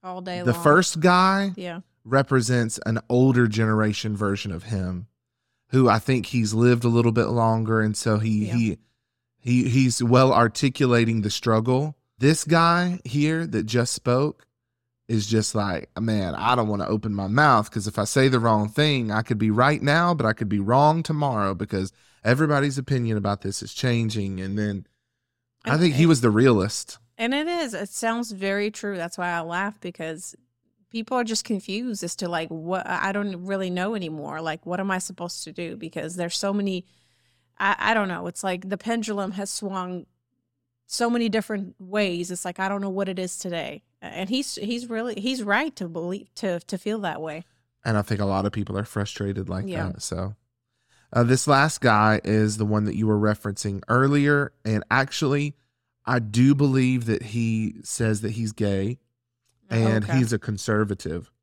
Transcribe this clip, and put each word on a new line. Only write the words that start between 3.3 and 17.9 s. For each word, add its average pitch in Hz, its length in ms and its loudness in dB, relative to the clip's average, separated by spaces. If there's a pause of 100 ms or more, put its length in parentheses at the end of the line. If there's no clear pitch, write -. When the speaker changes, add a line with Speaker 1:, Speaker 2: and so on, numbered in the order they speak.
Speaker 2:
generation 107 680 0
version 101 360 -2
of 85 120 -8
him, 95 420 -6 (640)
who 131 180 6
I 110 100 4
think 127 280 0
he's 110 280 -2
lived 120 300 4
a 120 40 2
little 117 240 4
bit 117 160 2
longer, 113 520 0
and 107 160 0
so 107 220 0
he, 107 280 0
Speaker 1:
Yeah. 110 80 -4
Speaker 2:
he, 113 240 0 (600)
he, 123 280 2
he's 127 340 4
well 127 300 6
articulating 117 920 2
the 104 80 0
struggle. 127 680 0 (220)
This 143 260 2
guy 170 600 2
here 151 440 0
that 107 160 -2
just 120 280 0
spoke 131 540 -2 (600)
is 107 200 0
just 110 260 2
like, 98 340 -2 (120)
"Man, 107 340 -2
I 120 220 2
don't 113 100 2
wanna 104 220 -2
open 107 260 -2
my 95 140 -4
mouth, 123 420 4
'cause 101 160 -4
if 107 100 -6